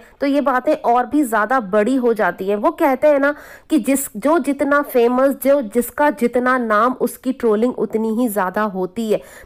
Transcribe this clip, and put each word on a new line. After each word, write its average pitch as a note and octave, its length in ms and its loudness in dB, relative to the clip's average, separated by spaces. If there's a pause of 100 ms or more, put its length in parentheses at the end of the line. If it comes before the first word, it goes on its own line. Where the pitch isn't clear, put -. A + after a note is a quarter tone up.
(200)
तो C#4 60 -2
ये C#4+ 140 2
बातें C4 320 0 (120)
और A#3+ 220 2
भी C#4+ 180 0
ज़्यादा A3 420 0
बड़ी G#3+ 300 0
हो A#3+ 180 0
जाती F#3+ 340 -2
हैं। G#3 80 0
वो B3+ 160 0
कहते D4 360 2
हैं C#4+ 100 4
ना C#4+ 160 0 (360)
कि D#4 80 2
जिस, C4 380 -2
जो D4 220 2
जितना C#4+ 440 0
फेमस, B3+ 540 2
जो C#4 280 2
जिसका A#3+ 480 0
जितना B3 460 0
नाम, A3+ 360 2
उसकी - 400 -6
ट्रोलिंग A3+ 440 0
उतनी A3 380 -2
ही B3 120 0
ज़्यादा G3 360 -2
होती G3 460 -6
है। F#3+ 100 0 (260)